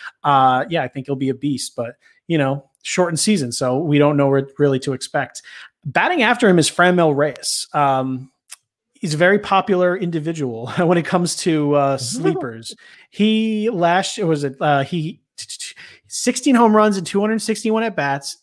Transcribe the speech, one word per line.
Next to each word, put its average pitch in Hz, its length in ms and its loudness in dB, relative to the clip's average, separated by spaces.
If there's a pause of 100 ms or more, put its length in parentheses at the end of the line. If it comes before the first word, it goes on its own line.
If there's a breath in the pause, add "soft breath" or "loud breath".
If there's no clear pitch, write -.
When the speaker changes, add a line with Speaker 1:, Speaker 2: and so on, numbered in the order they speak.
(240 loud breath)
Speaker 1:
uh, 131 460 4
yeah, 160 120 0
I 127 60 -4
think 131 180 -10
he'll 139 100 -4
be 131 120 -4
a 131 60 -2
beast. 131 420 -6
But, 117 200 -8 (320 soft breath)
you 165 100 2
know, 139 260 0 (180)
shortened 170 380 -2
season, 156 320 0
so 127 260 -2
we 147 200 0
don't 147 180 4
know 139 120 2
what 135 200 0 (100)
really 139 220 2
to 139 120 -6
expect. - 500 -6 (420 loud breath)
Batting 254 380 0
after 233 260 2
him 180 100 6
is 151 120 2
Franmil 175 460 2
Reyes. - 560 -4
Um, 131 580 -2 (640)
he's 156 200 -6
a 151 40 -4
very 185 200 4
popular 185 580 0
individual 151 720 -6
<laughs> 110 100 -6
when 175 200 2
it 165 60 -2
comes 175 320 -2
to, 151 380 0
uh, 139 240 2
Speaker 2:
<laughs> - 0 -
Speaker 1:
sleepers. 127 760 -6 (360 loud breath)
He 220 600 0
last 180 460 0
year 202 100 -2
was 151 180 0
it, 135 160 -4
uh, 143 240 2
he 156 360 -6 (880 loud breath)
sixteen - 460 0
home 226 200 6
runs 214 220 4
and 175 100 -6
two 196 140 -2
hundred 214 200 -2
sixty-one 214 420 -2
at 175 140 -6
bats, 139 460 -4